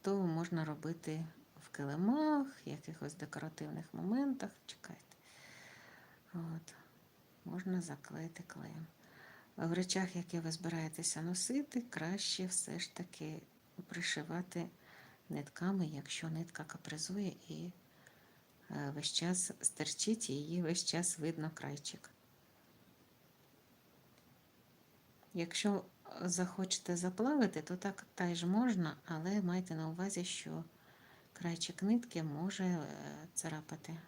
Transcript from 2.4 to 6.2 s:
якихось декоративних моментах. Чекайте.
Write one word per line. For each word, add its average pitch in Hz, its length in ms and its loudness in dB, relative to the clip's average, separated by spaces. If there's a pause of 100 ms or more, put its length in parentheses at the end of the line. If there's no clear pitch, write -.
якихось 151 500 -6
декоративних 156 800 -6
моментах. 240 560 2 (160)
Чекайте. - 500 -14 (1200)